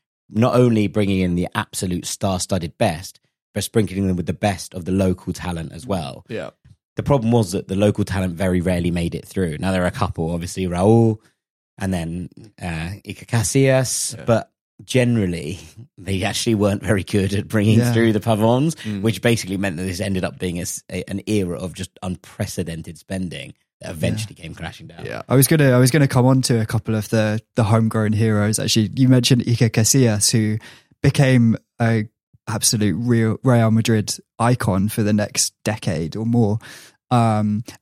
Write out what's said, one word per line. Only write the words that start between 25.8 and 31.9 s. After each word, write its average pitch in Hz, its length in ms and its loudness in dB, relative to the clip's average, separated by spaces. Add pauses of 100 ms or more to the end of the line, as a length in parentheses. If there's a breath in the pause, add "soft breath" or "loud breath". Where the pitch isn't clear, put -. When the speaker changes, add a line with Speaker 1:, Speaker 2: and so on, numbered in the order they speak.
Speaker 3:
gonna 143 160 4
come 123 180 2
on 131 180 4
to 117 160 0
a 107 60 -2
couple 110 300 -2
of 107 140 -4
the, 107 300 0 (160)
the 120 80 2
homegrown 110 500 2
heroes. 107 460 2
Actually, 101 360 0
you 131 120 4
mentioned 123 380 4
Iker 117 240 2
Casillas, 110 600 2
who 107 260 0 (440 loud breath)
became 127 560 4 (240)
a 113 260 0 (400)